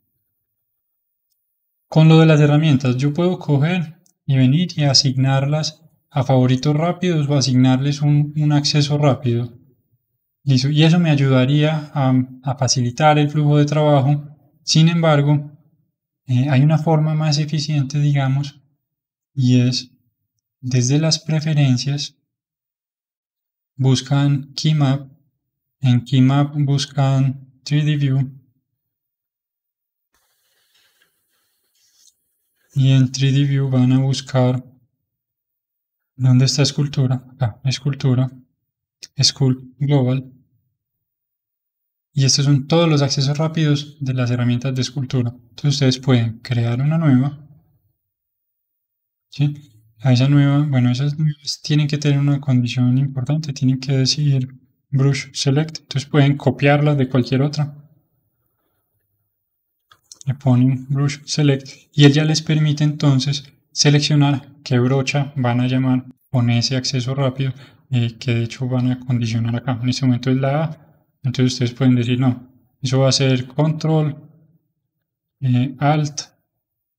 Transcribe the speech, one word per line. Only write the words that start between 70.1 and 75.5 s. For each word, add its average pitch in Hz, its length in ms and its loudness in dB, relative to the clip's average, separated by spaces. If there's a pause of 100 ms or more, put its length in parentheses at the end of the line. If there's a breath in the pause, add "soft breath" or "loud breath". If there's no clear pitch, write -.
es 131 60 2
la 139 280 -2
A, - 200 -10 (400)
entonces 127 300 0
ustedes 117 180 -4
pueden 127 240 2
decir, 123 240 -2
"No, 127 280 -2 (320)
eso 131 200 -2
va 135 80 4
a 131 40 2
ser 131 340 0
Control, 156 720 -2 (1200)
eh, 127 380 0